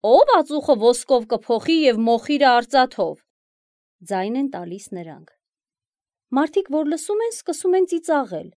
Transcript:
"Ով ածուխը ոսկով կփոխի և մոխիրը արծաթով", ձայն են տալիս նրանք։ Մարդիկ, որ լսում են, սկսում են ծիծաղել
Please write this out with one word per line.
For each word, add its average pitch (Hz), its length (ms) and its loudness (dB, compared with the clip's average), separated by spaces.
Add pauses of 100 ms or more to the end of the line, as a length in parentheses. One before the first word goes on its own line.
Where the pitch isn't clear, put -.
"Ով 294 300 6
ածուխը 302 440 0
ոսկով 233 500 0
կփոխի 233 500 -2
և 247 240 2
մոխիրը 233 480 2
արծաթով", 240 640 0 (840)
ձայն 190 340 -6
են 277 140 -2
տալիս 175 400 -12
նրանք։ 160 400 -14 (1000)
Մարդիկ, 311 380 0
որ 302 200 -2
լսում 415 320 -4
են, 466 120 -4
սկսում 359 420 -2
են 381 120 2
ծիծաղել 262 640 -4 (100)